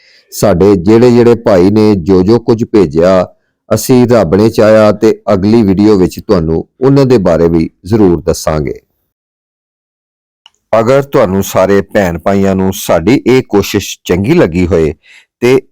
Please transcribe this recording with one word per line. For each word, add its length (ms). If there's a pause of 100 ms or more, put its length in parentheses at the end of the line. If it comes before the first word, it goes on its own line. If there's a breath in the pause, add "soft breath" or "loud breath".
(300 soft breath)
ਸਾਡੇ 460
ਜਿਹੜੇ 340
ਜਿਹੜੇ 240
ਭਾਈ 360
ਨੇ 240
ਜੋ 280
ਜੋ 160
ਕੁਝ 260
ਭੇਜਿਆ, 680 (400)
ਅਸੀਂ 340
ਰੱਬ 260
ਨੇ 160
ਚਾਹਿਆ 420
ਤੇ 300 (100)
ਅਗਲੀ 300
ਵੀਡੀਓ 360
ਵਿੱਚ 280
ਤੁਹਾਨੂੰ 420 (120)
ਉਹਨਾਂ 260
ਦੇ 120
ਬਾਰੇ 300
ਵੀ 220 (140)
ਜ਼ਰੂਰ 380
ਦੱਸਾਂਗੇ। 580 (2000)
ਅਗਰ 240
ਤੁਹਾਨੂੰ 400
ਸਾਰੇ 380
ਭੈਣ 380
ਭਾਈਆਂ 360
ਨੂੰ 180
ਸਾਡੀ 540
ਇਹ 220
ਕੋਸ਼ਿਸ਼ 560
ਚੰਗੀ 300
ਲੱਗੀ 320
ਹੋਏ 280 (460 soft breath)
ਤੇ 200 (120)